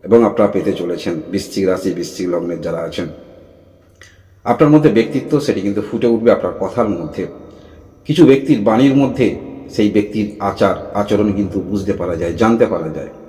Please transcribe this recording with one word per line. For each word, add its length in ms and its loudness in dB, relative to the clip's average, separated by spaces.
এবং 140 6
আপনারা 260 2
পেতে 260 -2
চলেছেন। 340 -6
বৃশ্চিক 380 -4
রাশি, 280 -2
বৃশ্চিক 360 -8
লগ্নের 320 -6
যারা 220 -6
আছেন, 200 -8
আপনার 300 4
মধ্যে 220 6
ব্যক্তিত্ব 360 0
সেটি 200 0
কিন্তু 220 -2
ফুটে 260 -2
উঠবে 220 4
আপনার 260 -4
কথার 260 -2
মধ্যে। 260 -8
কিছু 240 4
ব্যক্তির 380 4
বাণীর 340 4
মধ্যে 240 0
সেই 220 2
ব্যক্তির 300 0
আচার 260 0
আচরণ 280 2
কিন্তু 200 -4
বুঝতে 300 -4
পারা 200 -4
যায়, 200 -4
জানতে 320 4
পারা 240 -4
যায়। 140 -10